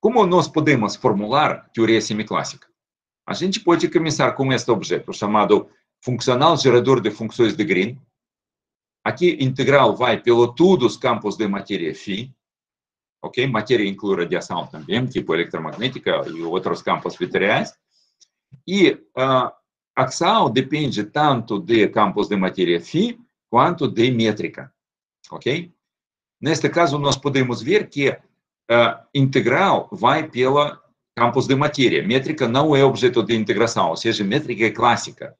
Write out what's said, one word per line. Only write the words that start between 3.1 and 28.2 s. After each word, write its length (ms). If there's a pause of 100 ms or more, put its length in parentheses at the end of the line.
A 60
gente 260
pode 300
começar 440
com 200
este 180
objeto, 420
chamado 580 (300)
funcional 560
gerador 440
de 100
funções 460
de 80
Green. 340 (1040)
Aqui, 360
integral 560
vai 240
pelo 340
todos 380
os 40
campos 400
de 120
matéria 440
φ, 400 (880)
ok? 280
Matéria 400
inclui 280
radiação 520
também, 380
tipo 280
eletromagnética 960
e 140
outros 400
campos 340
vetoriais. 600 (880)
E, 320 (200)
ah, 360 (440)
axial 540
depende 520
tanto 560
de 300
campos 400
de 80
matéria 440
φ 380 (320)
quanto 380
de 240
métrica, 600 (600)
ok? 420 (680)
Neste 280
caso, 280
nós 200
podemos 440
ver 280
que 280 (540)